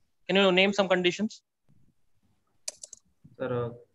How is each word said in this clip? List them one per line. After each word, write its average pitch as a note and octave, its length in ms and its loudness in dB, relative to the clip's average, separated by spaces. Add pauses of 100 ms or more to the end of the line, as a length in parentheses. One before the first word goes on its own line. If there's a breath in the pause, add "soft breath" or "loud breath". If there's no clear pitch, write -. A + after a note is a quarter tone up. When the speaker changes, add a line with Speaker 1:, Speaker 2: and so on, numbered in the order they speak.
(260)
Speaker 1:
Can F3+ 100 0
you G3 160 4
name F#3+ 200 4
some G3 160 0
conditions? F3+ 520 -2 (2000)
Speaker 2:
Sir, C3 120 -8 (140)
uh, A#2 60 -10 (240)